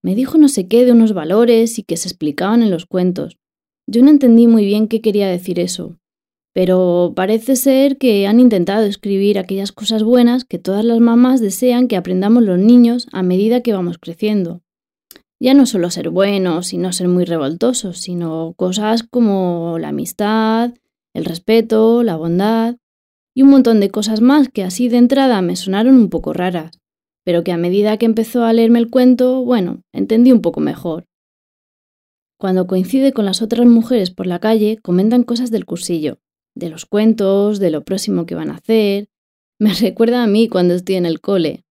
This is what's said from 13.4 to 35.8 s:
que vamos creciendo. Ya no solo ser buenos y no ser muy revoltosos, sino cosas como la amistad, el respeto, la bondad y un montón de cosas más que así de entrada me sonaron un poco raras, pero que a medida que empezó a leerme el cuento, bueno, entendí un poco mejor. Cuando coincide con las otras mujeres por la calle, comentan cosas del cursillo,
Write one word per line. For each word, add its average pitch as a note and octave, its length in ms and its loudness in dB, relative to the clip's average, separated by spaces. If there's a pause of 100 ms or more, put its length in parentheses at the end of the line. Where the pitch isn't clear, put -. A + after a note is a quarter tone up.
que A#3+ 120 -4
vamos F3 260 -4
creciendo. F3 640 -6 (800)
Ya B3+ 140 2
no C#4 120 6
solo F3+ 240 -2
ser E3+ 200 -8
buenos F3+ 600 -2
y F3+ 60 -6
no F3+ 140 -4
ser F3+ 160 -4
muy F3+ 160 2
revoltosos, E3+ 760 -4
sino E3+ 580 -8
cosas G#3+ 480 -4
como F3+ 760 -2
la D#3+ 100 -8
amistad, A3 840 -4 (400)
el E3 100 -8
respeto, A3+ 800 0
la G3+ 140 -4
bondad G#3+ 600 -2 (580)
y C4 80 2
un C#4 80 8
montón A#3 300 4
de G3 100 0
cosas G#3+ 300 -4
más C4 280 4
que G3+ 160 -8
así F#3 240 -4
de A#3+ 100 0
entrada B3 440 2
me F3 140 -4
sonaron G#3+ 400 2
un G#3+ 140 4
poco D#3+ 220 -6
raras, F3 500 -6 (420)
pero E3+ 200 0
que F3+ 80 -4
a F3 40 -2
medida G3 400 0
que A#3 100 -2
empezó A3+ 380 -2
a A3+ 80 2
leerme A3+ 260 4
el A#3 120 -2
cuento, B3+ 540 2
bueno, G#3+ 380 -2 (100)
entendí A#3+ 400 2
un A3 100 4
poco - 180 -4
mejor. D#3 460 -6 (1300)
Cuando F#3 280 -2
coincide G3 460 0
con A3 120 -2
las F#3+ 160 -4
otras A3+ 260 0
mujeres A3+ 440 2
por F#3 160 -10
la F3 140 -6
calle, G#3+ 420 0
comentan G#3 400 0
cosas A#3+ 280 -4
del G#3 140 -4
cursillo, E3 540 -6 (360)